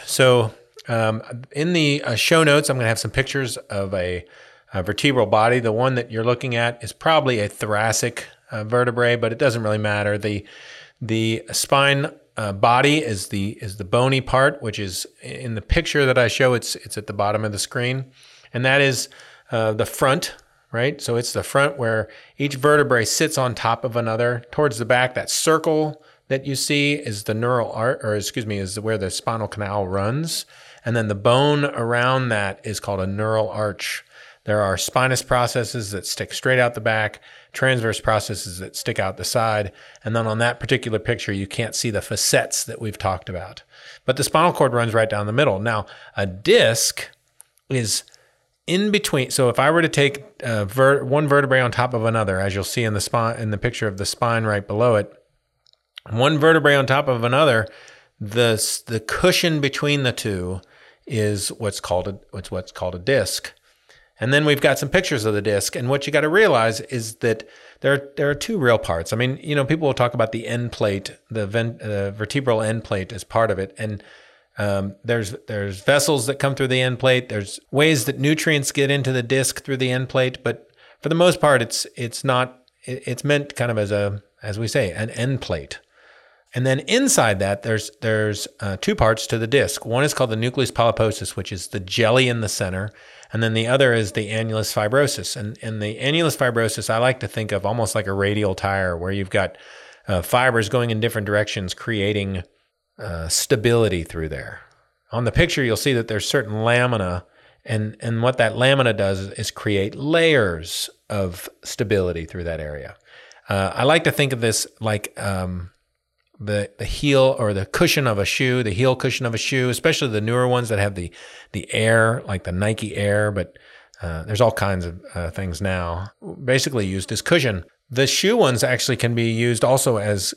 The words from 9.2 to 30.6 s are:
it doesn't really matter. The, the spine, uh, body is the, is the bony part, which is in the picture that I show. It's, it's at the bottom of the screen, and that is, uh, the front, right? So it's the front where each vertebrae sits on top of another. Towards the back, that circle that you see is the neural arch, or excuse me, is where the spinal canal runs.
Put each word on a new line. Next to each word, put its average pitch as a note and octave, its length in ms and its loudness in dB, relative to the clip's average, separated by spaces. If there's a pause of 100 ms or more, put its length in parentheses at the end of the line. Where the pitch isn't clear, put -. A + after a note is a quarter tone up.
it A#2+ 80 -8
doesn't A#2+ 240 2
really G#2+ 160 0
matter. G#2 380 0
The, G#2 280 -2 (560)
the A2+ 420 0 (100)
spine, C#3 580 2 (260)
uh, G#2 180 -4
body B2 440 4
is G#2 300 -4
the, G2+ 320 -4
is G2+ 160 -10
the G#2+ 80 -8
bony B2+ 360 2
part, C3+ 420 2
which A2 160 -6
is F#2+ 280 -8 (160)
in B2+ 320 -10
the G#2 80 -6
picture D3+ 440 2
that B2+ 120 4
I A#2+ 100 6
show. B2+ 260 4
It's, - 220 -2
it's - 200 -12
at G#2 100 -10
the A2 60 -10
bottom G#2 320 0
of G#2+ 80 -2
the G2+ 60 -6
screen, B2+ 480 -4 (460)
and B2 120 -2
that C3+ 160 4
is, C3+ 280 2 (440)
uh, A2 220 2
the A2 120 0
front, D3 480 0 (380)
right? B2 280 -2
So A#2+ 140 -4
it's A#2+ 200 -2
the G2 100 -2
front C#3+ 340 0
where A2+ 300 0 (300)
each C#3 160 -2
vertebrae C3 500 4
sits D#3 340 0
on B2 160 0
top A2+ 300 -2
of A#2 120 -4
another. A#2+ 540 -2
Towards C#3+ 280 0
the A#2 80 -4
back, B2+ 280 2
that - 160 -4
circle D#3 720 0 (260)
that C3+ 180 -2
you C3+ 100 -4
see C#3+ 380 2
is G#2+ 300 -6
the A2 100 -2
neural A#2+ 380 0
arch, A#2 300 -2
or G#2 140 0
excuse G#2 300 -4
me, G#2 120 -4
is G2 220 -6
where A2 180 -2
the F#2+ 120 -2
spinal A2+ 360 -4
canal G2+ 400 -4
runs. A2 600 -2 (360)